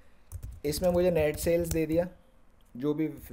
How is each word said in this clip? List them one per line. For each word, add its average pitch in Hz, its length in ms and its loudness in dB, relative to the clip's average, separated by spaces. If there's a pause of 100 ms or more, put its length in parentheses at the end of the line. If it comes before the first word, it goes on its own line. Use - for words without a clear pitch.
(640)
इसमें 160 260 0
मुझे 180 200 4
नेट 151 260 2
सेल्स 170 320 2
दे 160 180 0
दिया 170 220 2 (680)
जो 143 200 -2
भी 156 120 -2 (260)